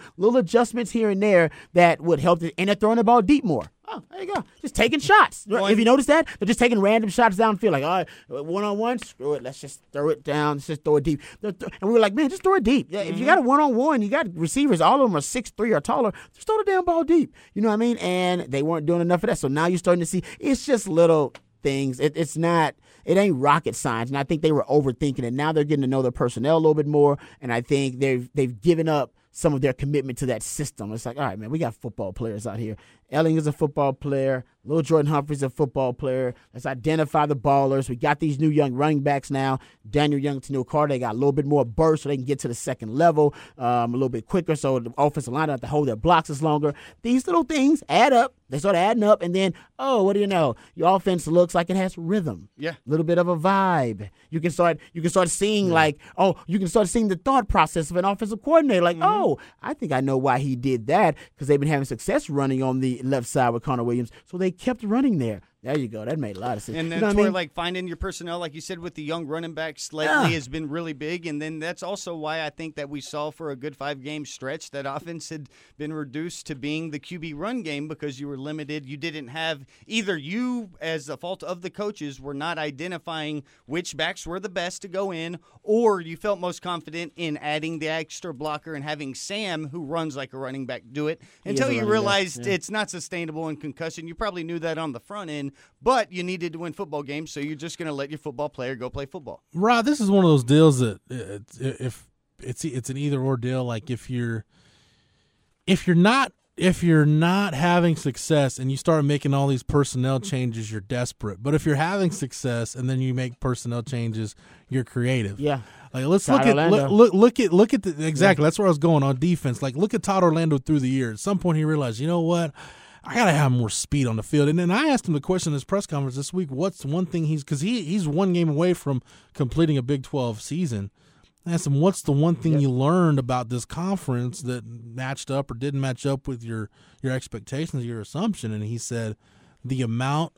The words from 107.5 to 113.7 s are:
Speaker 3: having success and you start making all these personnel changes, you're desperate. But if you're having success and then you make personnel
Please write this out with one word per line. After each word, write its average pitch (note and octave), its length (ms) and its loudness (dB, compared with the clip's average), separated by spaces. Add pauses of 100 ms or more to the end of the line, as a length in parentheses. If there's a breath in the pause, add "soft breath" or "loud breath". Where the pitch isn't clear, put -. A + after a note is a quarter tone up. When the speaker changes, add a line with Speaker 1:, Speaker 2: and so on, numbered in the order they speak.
Speaker 3:
having F3 400 4
success C#3+ 640 0
and C3 120 -4
you C#3 60 -2
start D#3 280 2
making C#3+ 280 0
all C#3 140 2
these C3+ 160 0
personnel C3 560 0
changes, A2+ 540 -4
you're G#2+ 80 -6
desperate. G#2+ 640 -8
But C#3+ 120 0
if C#3+ 100 0
you're D3+ 120 2
having F3+ 340 0
success A#2+ 640 -6
and B2+ 160 -4
then C3 100 0
you C3 140 -2
make B2+ 240 -6
personnel A#2+ 440 -4